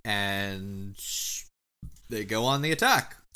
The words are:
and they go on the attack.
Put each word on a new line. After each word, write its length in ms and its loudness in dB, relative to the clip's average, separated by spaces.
and 920 -2
they 160 -4
go 200 0
on 180 4
the 80 2
attack. 460 4